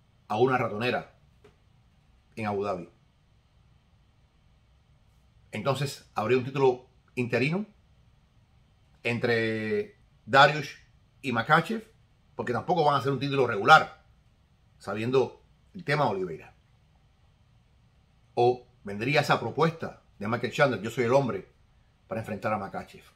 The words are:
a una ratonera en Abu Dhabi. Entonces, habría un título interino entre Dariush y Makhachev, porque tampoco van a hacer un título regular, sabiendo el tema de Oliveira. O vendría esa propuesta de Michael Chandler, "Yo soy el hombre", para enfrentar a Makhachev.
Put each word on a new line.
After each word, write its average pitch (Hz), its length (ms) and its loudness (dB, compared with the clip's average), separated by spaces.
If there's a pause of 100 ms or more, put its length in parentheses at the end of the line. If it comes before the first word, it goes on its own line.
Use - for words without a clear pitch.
(280)
a 107 100 -2
una 127 200 4
ratonera 113 600 -4 (1160)
en 113 120 -6
Abu 101 180 -4
Dhabi. 90 240 -6 (2500)
Entonces, - 640 -4
habría 110 240 2
un 123 60 -2
título 131 460 0 (260)
interino 131 500 -2 (1400)
entre 110 920 -2 (280)
Dariush 143 460 4 (500)
y 135 100 -6
Makhachev, 160 580 0 (460)
porque 117 160 -6
tampoco 156 320 0
van 147 120 4
a - 20 0
hacer 139 160 -2
un 127 60 -4
título 135 280 0
regular, 113 560 4 (720)
sabiendo 117 640 -2 (320)
el - 120 -16
tema 147 200 0
de 113 60 0
Oliveira. 90 440 -8 (1800)
O 123 340 0 (160)
vendría 120 380 -2
esa 139 180 2
propuesta 123 640 -4 (160)
de 101 80 -6
Michael 117 240 -4
Chandler, 131 300 0
"Yo 110 100 -6
soy 127 140 -2
el 117 80 2
hombre", 123 340 0 (600)
para 110 120 -6
enfrentar 107 320 -6
a 107 60 0
Makhachev. 95 460 -12 (120)